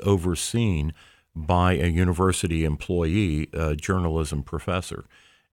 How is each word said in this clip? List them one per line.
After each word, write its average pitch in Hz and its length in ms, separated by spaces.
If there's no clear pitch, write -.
overseen 90 880
by 90 380
a 80 140
university 87 760
employee, 80 880
a 78 220
journalism 80 680
professor. - 640